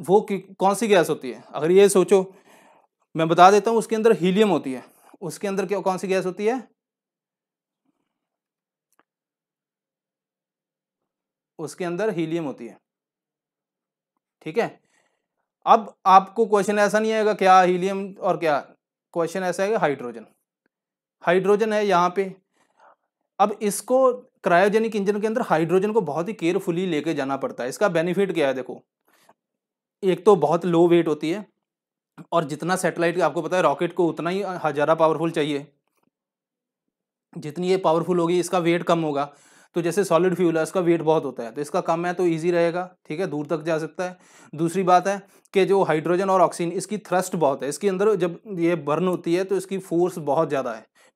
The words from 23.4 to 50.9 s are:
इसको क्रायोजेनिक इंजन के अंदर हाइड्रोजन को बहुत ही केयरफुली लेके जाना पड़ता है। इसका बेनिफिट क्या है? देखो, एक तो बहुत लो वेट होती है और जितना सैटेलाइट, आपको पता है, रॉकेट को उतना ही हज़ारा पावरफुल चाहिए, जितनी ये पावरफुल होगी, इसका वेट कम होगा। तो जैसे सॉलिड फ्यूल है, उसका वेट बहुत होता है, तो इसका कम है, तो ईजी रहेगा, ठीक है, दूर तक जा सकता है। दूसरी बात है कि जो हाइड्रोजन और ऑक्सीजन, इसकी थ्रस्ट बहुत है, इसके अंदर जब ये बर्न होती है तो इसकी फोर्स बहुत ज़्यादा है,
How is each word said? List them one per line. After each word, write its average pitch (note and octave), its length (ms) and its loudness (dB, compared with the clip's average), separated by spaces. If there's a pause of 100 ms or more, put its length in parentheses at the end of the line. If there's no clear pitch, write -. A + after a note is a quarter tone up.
इसको B3+ 500 0
क्रायोजेनिक G#3 840 0
इंजन G3+ 240 -2
के G#3 60 -4
अंदर A3 140 -4
हाइड्रोजन F#3 520 0
को A3+ 80 2
बहुत D#3+ 280 -4
ही A3 40 -8
केयरफुली F3+ 540 -2
लेके D#3+ 280 -2
जाना C#3 220 -4
पड़ता B2+ 260 -8
है। B2 60 -6
इसका G3+ 200 -2
बेनिफिट F3+ 440 -2
क्या D#3 160 0
है? C3 60 -2
देखो, B2 280 -12 (1200)
एक F3+ 220 0
तो G#3 120 8
बहुत D#3+ 280 0
लो E3+ 240 4
वेट E3+ 200 4
होती D3+ 220 -4
है G3+ 160 -8 (840)
और E3 120 0
जितना D#3+ 320 -4
सैटेलाइट, E3+ 440 -2
आपको D#3 220 0
पता D#3+ 140 -4
है, F#3 60 2
रॉकेट E3 300 0
को F3+ 140 0
उतना D#3 240 -4
ही F#3+ 120 -4
हज़ारा D#3 520 -2
पावरफुल D#3+ 360 0
चाहिए, D3+ 360 -4 (1700)
जितनी D#3 300 -6
ये F#3 80 2
पावरफुल E3+ 420 0
होगी, E3+ 220 2
इसका F3 180 -2
वेट E3+ 240 0
कम E3+ 200 0
होगा। C#3+ 300 -4 (420)
तो F3 80 -2
जैसे E3+ 220 -2
सॉलिड F3 300 2
फ्यूल E3+ 220 0
है, D#3+ 60 0
उसका D#3 180 -4
वेट E3+ 220 0
बहुत D#3 220 2
होता B2+ 180 -8
है, A2+ 100 -12
तो C3+ 80 -10
इसका D3 200 -4
कम E3+ 260 -2
है, F3 80 -4
तो F3+ 120 0
ईजी E3 240 0
रहेगा, F3 460 -2 (120)
ठीक D3+ 120 -8
है, F#3+ 60 -2
दूर D3 200 -6
तक D3+ 160 -6
जा D#3+ 160 -2
सकता D#3 260 -8
है। F3+ 140 -12 (360)
दूसरी E3 280 -2
बात F3+ 260 4
है G3 140 -4 (300)
कि F#3+ 120 4
जो F#3+ 180 2
हाइड्रोजन E3 480 0
और F#3+ 100 4
ऑक्सीजन, E3+ 320 0
इसकी G3 260 -8
थ्रस्ट F3+ 380 -4
बहुत C#3 260 0
है, C3 60 -6
इसके F3 200 -4
अंदर G3+ 260 2
जब F3 320 -4
ये F3 280 0
बर्न D#3 340 -2
होती E3+ 260 -2
है F#3 100 -2
तो F#3+ 120 -2
इसकी F#3 220 -6
फोर्स F3+ 400 -2
बहुत D3+ 300 0
ज़्यादा C3+ 240 -4
है, A2 140 -14 (300)